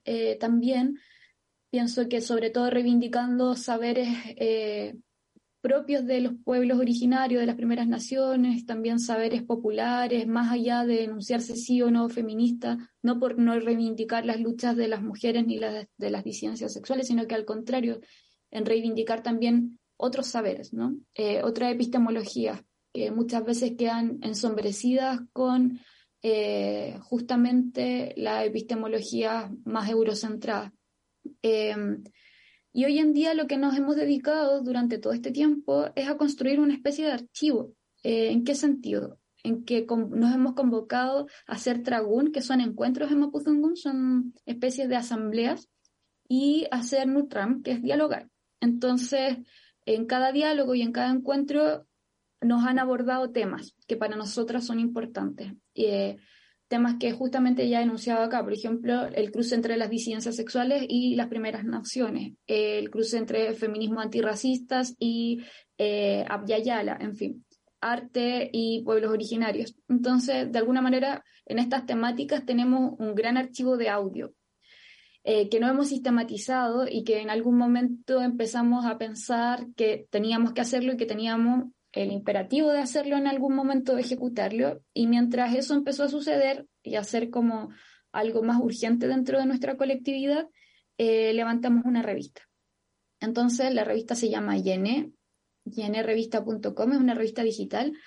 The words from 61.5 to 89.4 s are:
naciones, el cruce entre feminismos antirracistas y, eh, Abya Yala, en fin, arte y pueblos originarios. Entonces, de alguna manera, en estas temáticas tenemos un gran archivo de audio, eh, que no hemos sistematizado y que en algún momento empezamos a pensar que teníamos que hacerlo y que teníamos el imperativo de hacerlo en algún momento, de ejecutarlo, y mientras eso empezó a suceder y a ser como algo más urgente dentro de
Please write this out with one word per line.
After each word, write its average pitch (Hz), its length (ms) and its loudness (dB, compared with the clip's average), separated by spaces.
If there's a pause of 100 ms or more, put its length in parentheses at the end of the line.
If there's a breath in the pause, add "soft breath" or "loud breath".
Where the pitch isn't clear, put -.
naciones, 226 720 -4 (120)
el 214 460 0
cruce 226 260 -2
entre 220 360 0
feminismos 220 500 -2
antirracistas 247 960 -2
y, 233 400 0 (380 loud breath)
eh, 208 500 0
Abya 208 320 -2
Yala, 220 400 -2
en 208 160 -6
fin, - 300 -8 (340)
arte 247 720 -2
y 226 320 -2
pueblos 220 300 2
originarios. 220 640 -2 (120)
Entonces, 247 640 2
de 233 80 0
alguna 254 220 2
manera, 254 420 2 (220 soft breath)
en 220 140 -4
estas 247 260 -2
temáticas 247 600 -2
tenemos 254 540 2
un 214 160 -4
gran 233 220 0
archivo 254 400 0
de 233 100 0
audio, 202 460 -2 (880 soft breath)
eh, 208 260 2
que 226 100 2
no 240 100 2
hemos 277 180 2
sistematizado 247 1000 0
y 220 160 -4
que 214 180 2
en 214 80 -6
algún 233 280 2
momento 240 640 2
empezamos 240 640 2
a 226 120 -2
pensar 240 800 -2
que 220 340 0
teníamos 226 440 2
que 247 80 -2
hacerlo 254 320 0
y 240 40 -2
que 233 80 -2
teníamos 226 600 0 (380)
el 196 80 -2
imperativo 202 600 0
de 294 80 2
hacerlo 285 380 0
en 277 100 2
algún 269 280 0
momento, 262 400 0
de 254 60 2
ejecutarlo, 247 800 -2 (120)
y 226 140 2
mientras 240 480 4
eso 277 180 0
empezó 285 300 0
a 277 60 2
suceder 277 580 0 (160)
y 226 120 -6
a 208 80 -2
ser 233 260 -4
como 226 400 0 (420 loud breath)
algo 226 320 0
más 240 180 4
urgente 240 460 0
dentro 262 320 2
de 269 60 2